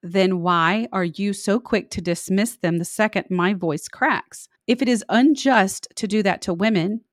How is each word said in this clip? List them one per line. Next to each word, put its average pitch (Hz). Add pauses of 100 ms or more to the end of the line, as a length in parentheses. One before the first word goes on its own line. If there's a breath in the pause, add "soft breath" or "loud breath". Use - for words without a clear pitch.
then 185
why 175
are 190
you 196
so 202
quick -
to 190
dismiss 185
them 170
the 170
second 214
my 185
voice 165
cracks? - (200)
If 247
it 269
is 240
unjust 247
to 220
do 208
that 190
to 185
women 202 (120)